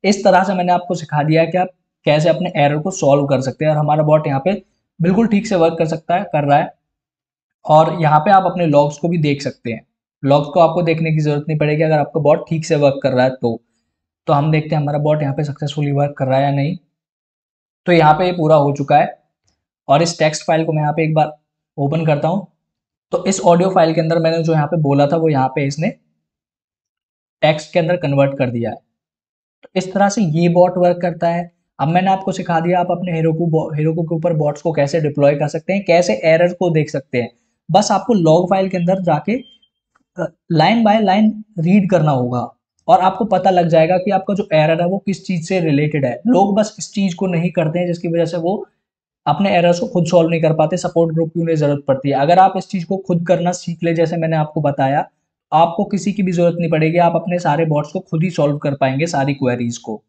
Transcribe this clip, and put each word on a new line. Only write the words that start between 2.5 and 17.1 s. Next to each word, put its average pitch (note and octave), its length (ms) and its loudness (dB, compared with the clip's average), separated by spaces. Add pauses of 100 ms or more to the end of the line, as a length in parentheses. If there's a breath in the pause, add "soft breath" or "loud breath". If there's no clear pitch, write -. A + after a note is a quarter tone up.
एरर D3 220 2
को F3+ 140 -4
सॉल्व C#3+ 340 0
कर C3+ 160 -2
सकते C3 240 -6
हैं D#3 60 2
और D3+ 60 0
हमारा D3+ 260 0
बॉट D#3 240 2
यहाँ C#3 180 -4
पे F#3+ 180 -2 (380)
बिल्कुल F#3+ 260 2
ठीक G3+ 200 0
से G3+ 80 -2
वर्क E3 220 2
कर E3 80 0
सकता D#3+ 300 -4
है, G3+ 80 -2
कर D3 200 -4
रहा C#3 140 2
है। E3 160 -2 (920)
और D#3+ 360 4
यहाँ D3+ 180 4
पे G3 120 2
आप F#3+ 140 6
अपने F3 200 0
लॉग्स D3 320 2
को F3 120 -4
भी E3+ 80 0
देख C#3+ 240 0
सकते - 300 -8
हैं। A2 160 -12 (380)
लॉग्स C#3+ 280 2
को G#3+ 60 2
आपको F#3+ 220 2
देखने D#3+ 300 0
की D#3 80 0
जरूरत D3 280 -2
नहीं D#3 100 -2
पड़ेगी D3+ 260 0
अगर D#3 160 2
आपका C#3+ 200 -4
बॉट D3 300 2
ठीक D#3+ 160 -4
से D#3+ 100 0
वर्क C#3+ 280 2
कर B2+ 80 0
रहा B2+ 140 2
है C3 160 -2
तो। A2+ 220 -4 (640)
तो D#3 60 2
हम D3 180 0
देखते D#3 240 0
हैं D3+ 60 -2
हमारा D3 180 -2
बॉट D3+ 220 0
यहाँ C#3 120 -2
पे D#3 100 -4
सक्सेसफुली C#3+ 480 -6
वर्क C#3+ 260 -2
कर C3+ 80 -4
रहा C3 120 0
है C#3 60 0
या C#3+ 80 0
नहीं। C#3+ 260 -2 (1080)